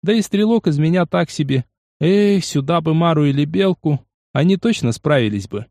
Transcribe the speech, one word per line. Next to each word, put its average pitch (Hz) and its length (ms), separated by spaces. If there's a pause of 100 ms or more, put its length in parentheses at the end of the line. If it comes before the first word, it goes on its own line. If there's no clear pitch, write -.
Да 196 120
и 220 80
стрелок 214 440
из 147 120
меня 170 260
так 175 240
себе. 135 380 (340)
Эх, 196 420
сюда 151 380
бы 160 140
Мару 160 320
или 143 180
Белку, 170 560 (320)
они 175 240
точно 180 360
справились 107 540
бы. 104 240